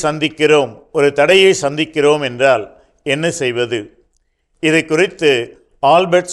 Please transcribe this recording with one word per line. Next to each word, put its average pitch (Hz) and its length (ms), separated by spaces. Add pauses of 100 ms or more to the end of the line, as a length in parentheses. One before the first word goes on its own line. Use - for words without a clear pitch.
சந்திக்கிறோம், 151 800 (100)
ஒரு 143 200
தடையை 185 500
சந்திக்கிறோம் 151 640
என்றால் 123 520 (260)
என்ன 151 280
செய்வது? 120 760 (540)
இதை 160 240
குறித்து 156 760 (180)
ஆல்பர்ட் 175 520